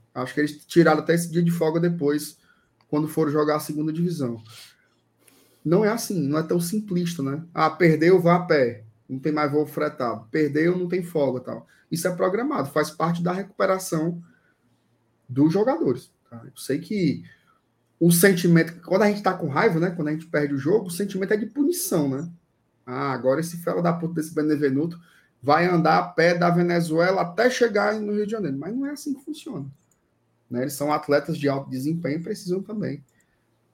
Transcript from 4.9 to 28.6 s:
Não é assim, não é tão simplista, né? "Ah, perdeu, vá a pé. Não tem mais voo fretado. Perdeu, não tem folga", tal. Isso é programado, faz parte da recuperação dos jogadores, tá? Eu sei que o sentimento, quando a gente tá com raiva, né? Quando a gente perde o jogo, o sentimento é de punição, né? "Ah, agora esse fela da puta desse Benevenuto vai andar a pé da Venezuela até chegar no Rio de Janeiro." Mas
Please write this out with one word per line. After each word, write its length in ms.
Não 200
é 40
assim, 320
não 180
é 40
tão 160
simplista, 640
né? 220
"Ah, 160
perdeu, 500
vá 160
a 80
pé. 380
Não 120
tem 120
mais 200
voo 140
fretado. 640
Perdeu, 440
não 120
tem 140
folga", 380
tal. 260
Isso 160
é 80
programado, 560
faz 200
parte 320
da 100
recuperação 920
dos 240
jogadores, 600
tá? 140
Eu 120
sei 220
que 460
o 140
sentimento, 680
quando 200
a 80
gente 120
tá 120
com 140
raiva, 320
né? 100
Quando 180
a 40
gente 140
perde 280
o 40
jogo, 280
o 40
sentimento 420
é 40
de 100
punição, 640
né? 220
"Ah, 260
agora 280
esse 180
fela 240
da 100
puta 220
desse 200
Benevenuto 640
vai 240
andar 320
a 100
pé 260
da 160
Venezuela 720
até 280
chegar 500
no 140
Rio 120
de 60
Janeiro." 260
Mas 160